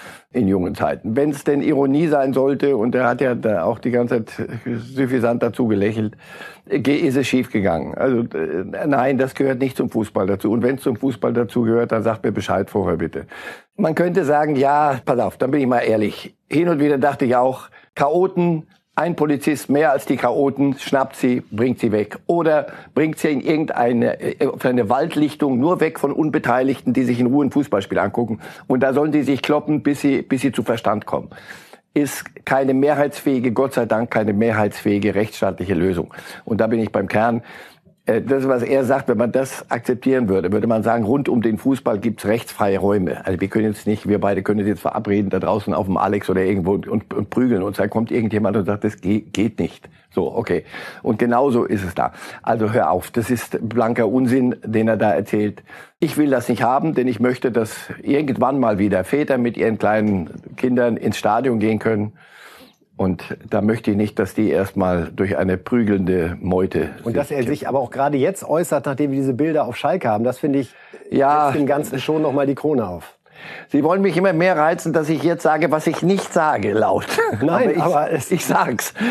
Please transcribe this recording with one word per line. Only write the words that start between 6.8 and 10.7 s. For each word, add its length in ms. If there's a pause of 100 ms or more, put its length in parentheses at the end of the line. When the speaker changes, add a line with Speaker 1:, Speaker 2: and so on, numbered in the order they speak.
Speaker 1:
ist 220
es 100
schief 240
gegangen. 440
Also, 240 (180)
äh, 260 (240)
nein, 300
das 180
gehört 240
nicht 160
zum 140
Fußball 380
dazu. 240
Und 120
wenn's 200